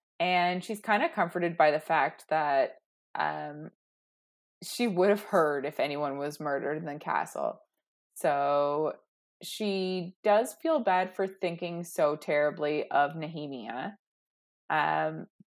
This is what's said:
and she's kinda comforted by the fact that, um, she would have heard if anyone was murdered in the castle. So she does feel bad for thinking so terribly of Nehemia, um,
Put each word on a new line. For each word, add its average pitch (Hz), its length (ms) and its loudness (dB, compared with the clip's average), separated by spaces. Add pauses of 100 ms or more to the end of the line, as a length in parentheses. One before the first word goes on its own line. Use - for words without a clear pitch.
(180)
and 180 460 2
she's 208 160 -6
kinda 226 300 2
comforted 170 460 0
by 156 140 6
the 151 100 2
fact 156 500 0
that, 147 480 2 (360)
um, 151 560 -4 (920)
she 240 240 -2
would 185 220 4
have 202 140 4
heard 147 420 2
if 147 160 -4
anyone 143 380 -2
was 147 200 -6
murdered 143 380 -2
in 165 80 -6
the 151 140 -6
castle. - 640 -4 (520)
So 143 800 2 (500)
she 185 800 -4
does 220 300 4
feel 320 280 -2
bad 185 360 0
for 196 100 0
thinking 170 560 -6
so 156 320 0
terribly 151 760 0
of 143 220 2
Nehemia, 147 840 -8 (760)
um, 156 600 0 (180)